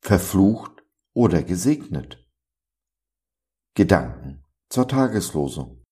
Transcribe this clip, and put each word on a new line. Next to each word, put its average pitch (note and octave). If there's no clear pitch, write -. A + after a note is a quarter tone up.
verflucht G2
oder A#2
gesegnet? F2+
Gedanken C#2+
zur B2+
Tageslosung. D#2+